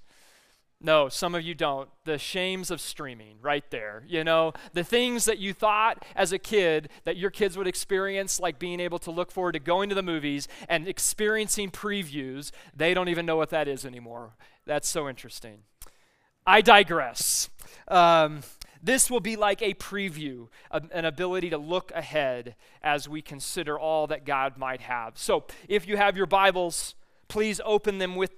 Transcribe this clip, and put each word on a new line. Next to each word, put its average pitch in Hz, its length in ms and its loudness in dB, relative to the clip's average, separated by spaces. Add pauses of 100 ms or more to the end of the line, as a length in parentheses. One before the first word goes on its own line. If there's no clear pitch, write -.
(800)
No, 156 280 6
some 175 240 -2
of 175 80 -2
you 165 140 -8
don't. 139 340 -2 (140)
The 151 160 -2
shames 185 500 -4
of 170 120 -6
streaming 110 600 -12
right 143 300 0
there. 110 340 -8
You 160 180 -2
know, 160 300 4 (200)
the 175 100 0
things 240 420 2
that 214 140 2
you 196 140 -4
thought 214 520 2 (100)
as 190 180 2
a 196 40 0
kid 165 520 2 (160)
that 170 120 -2
your 180 140 -2
kids 196 260 0
would 196 80 -4
experience, 196 760 -2
like 165 180 -2
being 175 220 -4
able 175 180 -4
to - 100 -10
look 170 220 -4
forward 180 220 -2
to 160 60 -6
going 175 300 2
to 196 60 -2
the 190 80 0
movies 147 440 -2 (200)
and 165 200 0
experiencing 208 840 -2
previews, 147 800 -6 (240)
they 160 180 2
don't 180 140 2
even 170 180 0
know 160 120 2
what 156 120 2
that 151 200 0
is 135 160 -6
anymore. 120 500 -14 (320)
That's 147 200 -2
so 147 220 -2
interesting. 117 500 -14 (840)
I 196 160 8
digress. 170 880 4 (380)
Um, 165 540 6 (420)
this 254 260 2
will 247 120 0
be 220 160 -4
like 208 260 2
a 208 120 -2
preview, 151 760 -8 (200)
a, 151 220 -4
an 170 140 -2
ability 180 460 -2
to 160 60 0
look 165 380 -4
ahead 127 600 -2 (280)
as 147 260 -2
we 151 140 -10
consider 147 560 -6
all 156 280 0
that 139 180 -6
God 139 320 0
might 131 240 -6
have. 117 360 -8
So 175 280 0 (240)
if 196 180 0
you 202 100 -2
have 202 200 4
your 190 100 0
Bibles, 185 680 2 (320)
please 214 380 -2
open 208 320 2
them 185 180 -4
with 185 220 -2